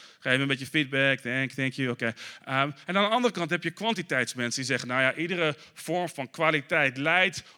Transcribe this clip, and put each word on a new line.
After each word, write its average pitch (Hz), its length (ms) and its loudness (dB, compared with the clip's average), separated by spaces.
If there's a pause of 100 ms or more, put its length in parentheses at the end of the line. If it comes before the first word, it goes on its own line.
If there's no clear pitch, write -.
(180)
Geef 131 220 2
een 139 60 2
beetje 135 200 -2
feedback, 135 520 0
thank, 127 320 -4
thank 135 220 -4
you, 131 180 -2
oké. 117 240 -2 (300)
Ehm, 135 260 0 (160)
en 185 100 -2
aan 202 80 4
de 214 100 2
andere 240 200 2
kant 170 160 -2
heb 170 120 -2
je 170 80 -2
kwantiteitsmensen 139 880 -2
die 127 100 -4
zeggen, 120 180 0
"Nou 127 120 0
ja, 131 140 4
iedere 170 420 0 (180)
vorm 175 340 -4
van 160 220 -8
kwaliteit 156 640 2
leidt 170 460 2 (140)